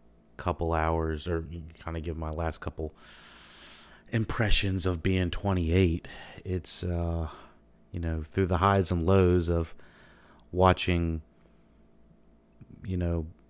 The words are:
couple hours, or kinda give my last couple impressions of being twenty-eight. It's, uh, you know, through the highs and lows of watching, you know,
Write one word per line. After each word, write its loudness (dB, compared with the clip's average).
couple -2
hours, 0
or -2
kinda -6
give -6
my -6
last -4
couple -8
impressions 0
of 0
being 2
twenty-eight. 2
It's, -6
uh, -2
you -8
know, -4
through 0
the 0
highs 4
and 0
lows 4
of 0
watching, 2
you -4
know, -2